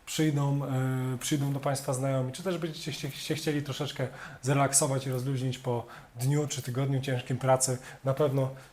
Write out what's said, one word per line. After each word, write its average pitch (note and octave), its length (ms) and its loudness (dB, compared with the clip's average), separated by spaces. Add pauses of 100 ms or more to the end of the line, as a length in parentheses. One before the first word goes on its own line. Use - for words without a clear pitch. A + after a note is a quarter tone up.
Przyjdą, C#3+ 540 2 (540)
y, B2 40 -4
przyjdą C#3 360 0
do C#3 60 -2
Państwa C#3+ 340 0
znajomi, C3 380 0
czy E3 120 -10
też F3+ 140 0
będziecie D#3+ 360 -6
się, C#3 180 -6
się - 240 -4
chcieli D3+ 280 0
troszeczkę C3 440 -4 (340)
zrelaksować C3+ 680 2
i - 20 -4
rozluźnić B2+ 480 -2
po A#2+ 280 -2 (300)
dniu C#3 320 2
czy C#3 140 -4
tygodniu C3+ 400 0
ciężkim B2+ 360 0
pracy. C3 400 4 (260)
Na C3+ 100 2
pewno C3+ 360 4 (240)